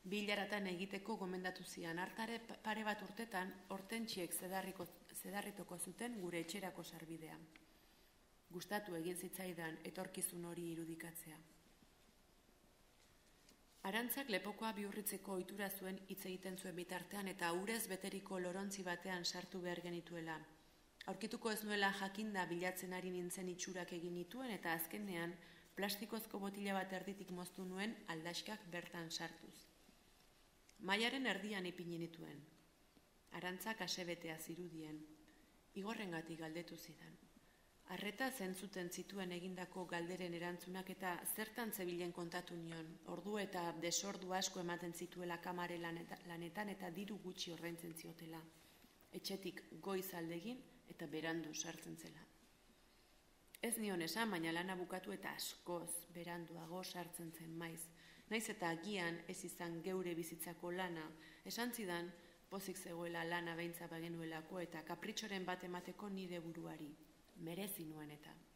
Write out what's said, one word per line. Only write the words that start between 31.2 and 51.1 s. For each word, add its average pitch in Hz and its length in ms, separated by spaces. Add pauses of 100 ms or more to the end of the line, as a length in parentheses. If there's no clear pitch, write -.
erdian 196 400
ipini 170 320
nituen. 165 400 (960)
Arantzak 185 480
asebetea 170 500
zirudien. 160 600 (840)
Igorrengatik 170 600
galdetu 165 340
zidan. 165 380 (840)
Arreta 208 340
zentzuten 185 600
zituen 180 420
egindako 180 600
galderen 175 440
erantzunak 180 560
eta 180 220 (200)
zertan 220 380
zebilen 175 400
kontatu 175 460
nion, 165 320 (240)
ordu 202 240
eta 190 240 (180)
desordu 185 560
asko 190 240
ematen 175 320
zituela 175 480
kamare 175 380
laneta-, 170 480
lanetan 170 480
eta 180 160
diru 196 340
gutxi 175 320
ordaintzen 170 380
ziotela. 165 480 (720)
Etxetik 190 520 (160)
goiz 190 320
aldegin 170 480 (320)
eta 165 240